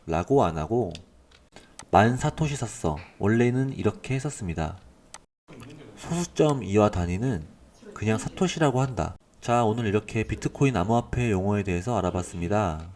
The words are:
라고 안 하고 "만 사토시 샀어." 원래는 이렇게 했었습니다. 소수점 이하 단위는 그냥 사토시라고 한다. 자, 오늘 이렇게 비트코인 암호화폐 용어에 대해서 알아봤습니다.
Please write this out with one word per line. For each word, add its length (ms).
라고 380
안 140
하고 340
"만 280
사토시 380
샀어." 420
원래는 540
이렇게 420
했었습니다. 600
소수점 680
이하 280
단위는 560
그냥 240
사토시라고 640
한다. 340
자, 240
오늘 220
이렇게 380
비트코인 520
암호화폐 540
용어에 320
대해서 340
알아봤습니다. 1000